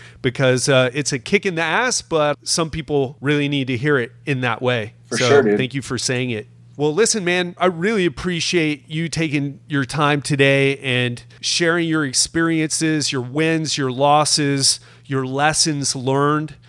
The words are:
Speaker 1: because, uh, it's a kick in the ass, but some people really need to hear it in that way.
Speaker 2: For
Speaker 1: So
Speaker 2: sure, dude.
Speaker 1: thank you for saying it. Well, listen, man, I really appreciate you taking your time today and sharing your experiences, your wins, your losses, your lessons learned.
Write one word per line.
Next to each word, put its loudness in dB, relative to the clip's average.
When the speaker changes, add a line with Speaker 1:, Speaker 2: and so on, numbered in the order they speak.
Speaker 1:
because, 2
uh, 4
it's -4
a -2
kick 0
in -4
the -2
ass, 0
but 0
some -2
people -2
really 0
need -2
to -2
hear 0
it -4
in -2
that -2
way. -2
Speaker 2:
For -6
Speaker 1:
So 2
Speaker 2:
sure, 8
dude. 2
Speaker 1:
thank -2
you -4
for -6
saying -2
it. -6
Well, 0
listen, 2
man, -2
I 2
really 0
appreciate -2
you -4
taking -2
your 0
time 0
today 2
and -2
sharing 0
your 0
experiences, 0
your -2
wins, -2
your 0
losses, 2
your -2
lessons 0
learned. 0